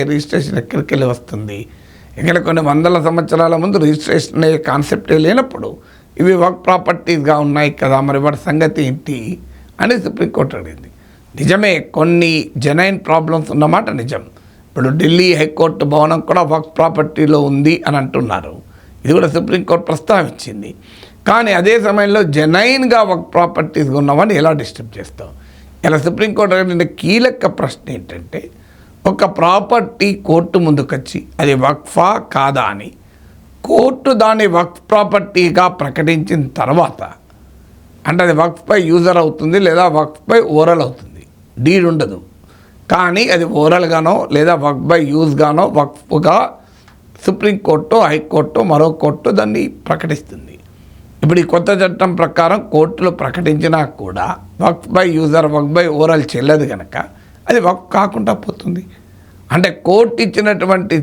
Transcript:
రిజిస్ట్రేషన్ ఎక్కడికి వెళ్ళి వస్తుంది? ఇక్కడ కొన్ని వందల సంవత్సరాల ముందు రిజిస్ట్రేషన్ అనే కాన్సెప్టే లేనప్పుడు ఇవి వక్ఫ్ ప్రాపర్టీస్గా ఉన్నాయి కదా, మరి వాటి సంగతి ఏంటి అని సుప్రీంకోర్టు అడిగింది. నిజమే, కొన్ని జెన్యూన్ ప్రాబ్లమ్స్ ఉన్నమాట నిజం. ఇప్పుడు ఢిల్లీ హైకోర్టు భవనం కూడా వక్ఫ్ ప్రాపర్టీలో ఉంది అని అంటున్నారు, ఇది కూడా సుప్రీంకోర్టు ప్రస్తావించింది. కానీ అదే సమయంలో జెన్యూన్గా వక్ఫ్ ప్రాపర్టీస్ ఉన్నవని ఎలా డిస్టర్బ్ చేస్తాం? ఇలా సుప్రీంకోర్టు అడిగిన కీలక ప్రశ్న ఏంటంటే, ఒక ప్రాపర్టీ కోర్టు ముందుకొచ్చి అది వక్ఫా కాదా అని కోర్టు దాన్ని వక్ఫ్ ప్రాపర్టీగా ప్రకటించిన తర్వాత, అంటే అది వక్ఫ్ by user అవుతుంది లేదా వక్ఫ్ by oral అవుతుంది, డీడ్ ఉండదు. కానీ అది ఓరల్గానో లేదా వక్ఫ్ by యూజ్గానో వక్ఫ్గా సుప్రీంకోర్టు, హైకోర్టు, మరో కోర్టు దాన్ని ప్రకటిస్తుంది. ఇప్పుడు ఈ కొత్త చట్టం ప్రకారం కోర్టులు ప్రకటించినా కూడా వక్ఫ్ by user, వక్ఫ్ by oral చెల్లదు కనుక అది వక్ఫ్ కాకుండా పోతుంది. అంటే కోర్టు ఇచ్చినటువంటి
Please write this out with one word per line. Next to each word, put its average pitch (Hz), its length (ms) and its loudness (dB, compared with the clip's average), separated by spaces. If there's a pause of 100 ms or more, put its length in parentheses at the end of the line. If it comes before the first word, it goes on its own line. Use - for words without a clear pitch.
(100)
రిజిస్ట్రేషన్ 147 500 -2
ఎక్కడికి - 340 -6
వెళ్ళి 135 200 0
వస్తుంది? 107 440 -12 (640)
ఇక్కడ 170 260 0
కొన్ని 165 240 0
వందల 165 260 2 (120)
సంవత్సరాల 165 460 0 (100)
ముందు 202 200 0
రిజిస్ట్రేషన్ 151 540 0
అనే 160 100 2 (200)
కాన్సెప్టే 143 560 -2
లేనప్పుడు 233 440 -2 (520)
ఇవి 180 120 4 (100)
వక్ఫ్ 180 260 0
ప్రాపర్టీస్గా 165 760 0
ఉన్నాయి 147 260 0 (120)
కదా, 135 160 2 (100)
మరి 139 160 0
వాటి 147 240 -2
సంగతి 156 400 0
ఏంటి 135 300 -6 (640)
అని 233 140 0 (100)
సుప్రీంకోర్టు - 540 -6
అడిగింది. 78 280 -18 (500)
నిజమే, 190 340 0 (240)
కొన్ని 170 360 2 (320)
జెన్యూన్ 180 340 0 (100)
ప్రాబ్లమ్స్ 160 460 -2
ఉన్నమాట 160 340 0 (140)
నిజం. 120 200 -8 (460)
ఇప్పుడు 131 200 -2 (120)
ఢిల్లీ 175 280 4 (120)
హైకోర్టు 156 520 0
భవనం 156 280 2 (100)
కూడా 175 120 2 (100)
వక్ఫ్ 156 260 -4
ప్రాపర్టీలో 151 600 2 (120)
ఉంది 143 240 2 (140)
అని 147 140 0
అంటున్నారు, 117 520 -6 (500)
ఇది 131 140 2
కూడా 180 160 2
సుప్రీంకోర్టు 170 560 -2
ప్రస్తావించింది. 127 800 -4 (580)
కానీ 220 320 2
అదే 202 140 4 (140)
సమయంలో 208 340 2 (140)
జెన్యూన్గా 226 760 2
వక్ఫ్ 175 260 -4
ప్రాపర్టీస్ 156 540 -2 (100)
ఉన్నవని 147 400 2
ఎలా 156 120 4 (100)
డిస్టర్బ్ 113 360 -14
చేస్తాం? - 300 -16 (580)
ఇలా 156 200 2
సుప్రీంకోర్టు 190 520 0
అడిగిన 175 280 0 (160)
కీలక 233 440 0 (140)
ప్రశ్న - 260 -6 (120)
ఏంటంటే, 90 440 -14 (680)
ఒక 196 140 0 (120)
ప్రాపర్టీ 196 720 0 (180)
కోర్టు 165 380 2
ముందుకొచ్చి 139 540 -2 (240)
అది 143 100 2 (100)
వక్ఫా 147 460 0 (260)
కాదా 135 380 0
అని 101 160 -12 (800)
కోర్టు 262 420 2 (120)
దాన్ని 220 240 4 (100)
వక్ఫ్ 175 240 -2 (100)
ప్రాపర్టీగా 180 760 2 (160)
ప్రకటించిన 156 600 -2 (160)
తర్వాత, 143 420 0 (1080)
అంటే 170 180 0
అది 170 140 2
వక్ఫ్ 170 300 -2
by 208 80 4 (180)
user 175 260 4
అవుతుంది 156 440 0
లేదా 170 180 4 (120)
వక్ఫ్ 151 240 -2 (100)
by 226 100 6 (180)
oral 165 280 4
అవుతుంది, - 360 -14 (420)
డీడ్ 175 260 4
ఉండదు. 120 280 -2 (760)
కానీ 185 300 0 (120)
అది 170 120 0 (160)
ఓరల్గానో 165 520 2 (220)
లేదా 160 180 4 (100)
వక్ఫ్ 135 260 -2
by 170 100 4 (140)
యూజ్గానో 151 500 2 (140)
వక్ఫ్గా 156 580 0 (880)
సుప్రీంకోర్టు, 190 720 0 (120)
హైకోర్టు, 151 520 -2 (120)
మరో 151 160 4 (160)
కోర్టు 151 260 0 (100)
దాన్ని 220 220 -2 (260)
ప్రకటిస్తుంది. - 680 -6 (640)
ఇప్పుడు 175 220 4
ఈ - 100 -4
కొత్త 175 160 0 (140)
చట్టం 185 360 -2
ప్రకారం 170 400 0 (140)
కోర్టులు 160 380 0 (100)
ప్రకటించినా 160 580 -2 (220)
కూడా 92 260 -6 (380)
వక్ఫ్ 170 320 -2
by 185 80 2 (160)
user, 156 220 2 (120)
వక్ఫ్ 147 220 0
by 175 80 2 (160)
oral 160 200 2 (120)
చెల్లదు 143 400 0
కనుక 90 220 -12 (520)
అది 233 180 -2
వక్ఫ్ 185 280 -2
కాకుండా 147 380 -2 (100)
పోతుంది. - 400 -8 (720)
అంటే 180 140 2 (180)
కోర్టు 226 380 4
ఇచ్చినటువంటి 190 800 0